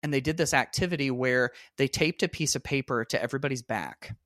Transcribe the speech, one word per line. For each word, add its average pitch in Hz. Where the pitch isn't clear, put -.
And 151
they 139
did 151
this 165
activity 143
where 127
they 139
taped -
a 175
piece -
of 135
paper 127
to -
everybody's 131
back 95